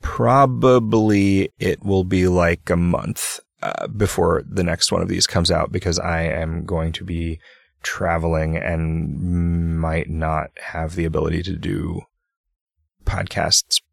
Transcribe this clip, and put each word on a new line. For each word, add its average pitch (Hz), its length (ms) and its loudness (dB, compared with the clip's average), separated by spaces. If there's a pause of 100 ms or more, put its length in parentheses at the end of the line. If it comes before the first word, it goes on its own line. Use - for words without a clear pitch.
Probably 113 1600 4
it - 260 -2
will 95 200 2
be, 92 240 2
like, 87 420 2
a 87 60 4
month, - 640 -2 (220)
uh, - 260 -6
before 92 600 0
the 98 140 -2
next 85 300 0
one 87 100 0
of 90 60 -2
these 90 180 0
comes 85 240 0
out 80 220 0
because 90 260 -2
I 82 240 -2
am 82 420 -4
going 82 280 -2
to - 120 -10
be 82 360 -6 (420)
traveling 82 760 0
and 82 1200 -2
might 80 300 -2
not 80 500 -2
have 80 360 -8
the 87 100 -2
ability 80 380 0
to 87 140 -6
do 85 460 -6 (1000)
podcasts - 760 -2 (120)